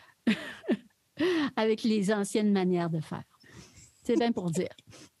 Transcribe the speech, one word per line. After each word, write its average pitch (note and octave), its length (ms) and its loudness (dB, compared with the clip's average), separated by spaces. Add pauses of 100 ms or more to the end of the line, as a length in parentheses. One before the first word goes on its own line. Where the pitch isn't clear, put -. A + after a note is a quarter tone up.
(280)
<laughs> - 1300 -2
avec A3 280 0
les G#3+ 280 2
anciennes G#3+ 400 0
manières F3+ 380 2
de D#3+ 100 -2
faire. - 240 -10 (800)
C'est A#3 140 2
bien A#3 140 2
pour F3+ 200 -4
dire. E3+ 220 -2 (460)